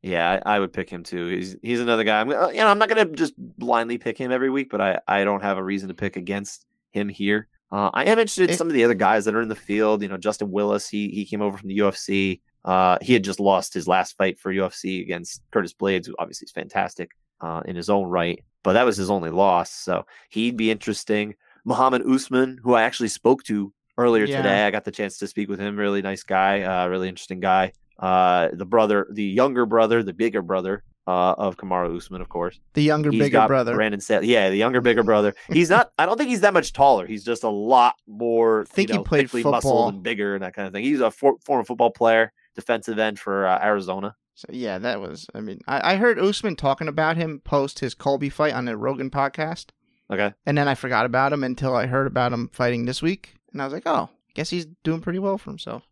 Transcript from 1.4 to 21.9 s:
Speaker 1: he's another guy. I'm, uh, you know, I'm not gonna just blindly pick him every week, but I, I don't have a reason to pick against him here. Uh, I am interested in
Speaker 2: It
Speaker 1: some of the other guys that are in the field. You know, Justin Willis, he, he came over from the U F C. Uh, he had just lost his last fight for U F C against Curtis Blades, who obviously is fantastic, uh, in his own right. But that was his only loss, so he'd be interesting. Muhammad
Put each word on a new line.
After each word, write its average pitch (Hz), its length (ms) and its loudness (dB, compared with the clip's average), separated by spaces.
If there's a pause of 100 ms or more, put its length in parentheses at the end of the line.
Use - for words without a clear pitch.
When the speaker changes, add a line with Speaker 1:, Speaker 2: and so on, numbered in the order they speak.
Speaker 1:
he's 120 200 -2
another 113 220 2
guy. 107 180 2
I'm, 127 100 -2
uh, 147 180 2
you 214 100 -6
know, 220 80 6
I'm 208 120 4
not 220 100 4
gonna 220 160 4
just 156 320 -4
blindly 120 600 -2
pick 117 200 -6
him 127 140 -4
every 127 180 0
week, 135 220 -2
but 104 100 -2
I, 95 260 2
I 98 160 2
don't 101 200 0
have 98 140 -2
a 95 60 -6
reason 95 260 -6
to 90 40 -10
pick 95 220 -8
against 98 500 -8 (260)
him 104 180 -4
here. 104 380 -2 (240)
Uh, 101 220 0
I 117 120 0
am 220 120 4
interested 202 280 2
in 165 60 0
Speaker 2:
It 180 60 0
Speaker 1:
some 165 100 -2
of 160 60 -2
the 117 120 4
other 120 80 4
guys 101 320 2
that 107 100 0
are 117 60 0
in 113 80 -4
the 104 60 -6
field. 107 460 0
You 101 60 -6
know, 95 100 -8
Justin 104 340 -4
Willis, 104 360 0
he, 104 220 -4
he 101 160 -6
came 104 160 -6
over 98 160 -2
from 101 100 -14
the 95 80 -8
U 104 120 2
F 95 100 -2
C. 98 440 -2 (220)
Uh, 92 380 4
he 123 120 2
had 107 100 4
just 98 160 -6
lost 98 340 2
his 85 140 -6
last 90 300 0
fight 95 220 0
for 98 120 -6
U 95 140 0
F 90 80 -6
C 95 280 -6
against 87 400 -10 (100)
Curtis 92 220 -2
Blades, 95 340 -2
who - 100 -14
obviously - 280 -10
is - 60 -20
fantastic, - 600 -6 (300)
uh, 82 240 -8
in 90 100 -10
his 87 140 -8
own 101 180 0
right. 87 340 -2 (220)
But 92 100 2
that 123 120 4
was 101 120 2
his 92 120 -4
only 90 200 -2
loss, 90 420 2
so - 340 -6 (240)
he'd 120 260 -2
be 110 160 0
interesting. 107 640 -4 (280)
Muhammad 127 440 2